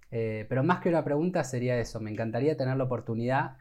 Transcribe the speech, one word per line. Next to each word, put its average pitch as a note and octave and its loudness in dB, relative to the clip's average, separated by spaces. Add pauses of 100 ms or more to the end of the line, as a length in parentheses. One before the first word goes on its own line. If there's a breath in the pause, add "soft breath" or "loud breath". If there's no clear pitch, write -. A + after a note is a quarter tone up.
(120)
Eh, A2 -2
pero B2+ 2
más F3 4
que F#3+ 2
una D#3+ 4
pregunta D#3+ 2
sería B2 0
eso, A2+ -4
me G#2+ -6
encantaría A2+ 0
tener C3 0
la C3+ 2
oportunidad B2 -2